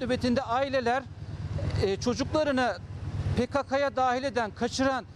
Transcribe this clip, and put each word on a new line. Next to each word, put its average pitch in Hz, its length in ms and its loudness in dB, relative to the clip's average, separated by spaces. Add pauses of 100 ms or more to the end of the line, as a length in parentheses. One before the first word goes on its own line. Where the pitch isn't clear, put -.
nöbetinde 247 400 2
aileler, 254 640 2 (800)
e, 190 100 2
çocuklarını 254 800 0 (600)
P 240 80 2
K 269 180 0
K'ya 269 320 0
dahil 254 280 2
eden, 226 280 0
kaçıran 254 540 0 (100)